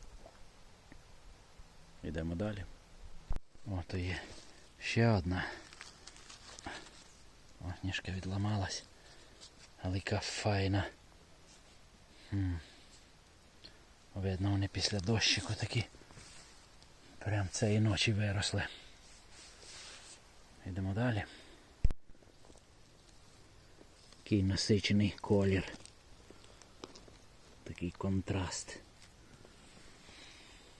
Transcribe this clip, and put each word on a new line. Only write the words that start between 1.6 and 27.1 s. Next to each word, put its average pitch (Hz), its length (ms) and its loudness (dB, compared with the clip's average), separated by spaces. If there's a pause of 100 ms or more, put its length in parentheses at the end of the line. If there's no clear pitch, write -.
Йдемо 82 320 0
далі. 104 300 -2 (1000)
О, 90 200 -2
то - 100 -4
є 90 240 -2 (580)
ще 117 300 4
одна. 90 360 4 (2250)
О, 90 80 -4 (100)
ніжка 95 300 -4
відламалась. 95 720 0 (1040)
Але 92 100 0
яка 98 220 2
файна. 98 640 2 (1500)
Хм. 95 240 2 (1600)
Видно, 95 360 2
вони 98 180 4
після 98 320 0
дощику 104 540 2
такі. 110 300 -2 (1300)
Прям 101 300 2
цієї 107 320 4
ночі 110 320 6
виросли. 101 540 2 (2000)
Йдемо 95 280 0
далі. 113 300 2 (3000)
Такий 104 200 4
насичений 101 680 6 (100)
колір. 95 520 4 (1900)